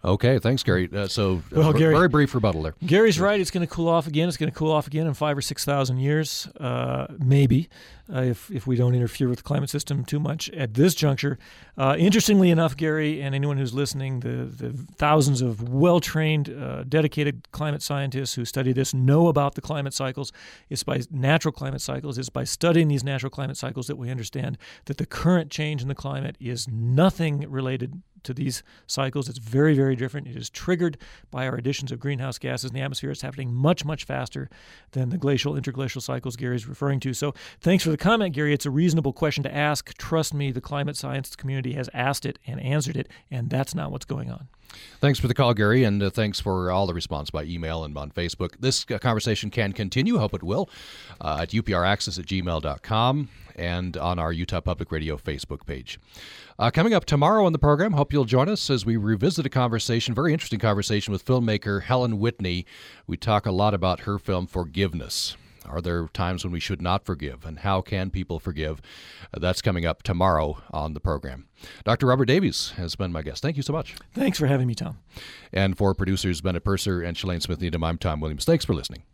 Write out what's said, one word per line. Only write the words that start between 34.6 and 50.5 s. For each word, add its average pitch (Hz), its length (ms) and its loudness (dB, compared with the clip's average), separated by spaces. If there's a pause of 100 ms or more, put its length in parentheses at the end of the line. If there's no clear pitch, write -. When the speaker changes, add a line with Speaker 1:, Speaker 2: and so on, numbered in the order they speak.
Speaker 2:
than 127 180 -2
the 185 80 -2
glacial, 143 380 0
interglacial 131 460 -6
cycles 127 340 -6
Gary's 123 320 -4
referring 139 340 -2
to. 135 120 -4
So 147 200 -2 (280)
thanks 180 220 4
for 165 80 2
the 147 60 0
comment, 202 360 2
Gary. 147 200 2
It's 143 120 -2
a 143 60 -2
reasonable 156 420 2
question 147 300 -2
to 139 100 -6
ask. 147 440 -2
Trust 160 360 -2
me, 143 180 -2
the 127 100 -4
climate 143 360 -4
science 135 380 -6
community 135 380 -4
has 127 200 -6
asked 135 320 0
it - 220 -6
and 123 140 -8
answered 139 340 0
it, - 140 -4 (200)
and 120 200 -4
that's - 260 -2
not 147 160 -4
what's 135 140 -10
going 127 260 -6
on. 131 160 -12 (520)
Speaker 1:
Thanks 143 200 4
for 131 80 0
the 117 80 2
call, 120 180 4
Gary, 107 300 6
and, 101 180 2
uh, 98 80 2
thanks 107 300 -2
for 92 320 0
all 95 160 2
the 87 80 -2
response 76 340 -6
by 76 140 -6
email 80 400 -6
and 73 120 -10
on 71 140 -8
Facebook. 87 500 -6
This, 127 300 0
uh, 113 80 -2
conversation 110 540 -2
can 101 200 0
continue, 131 460 0
hope 107 160 0
it 95 80 -8
will, 110 260 -2 (540)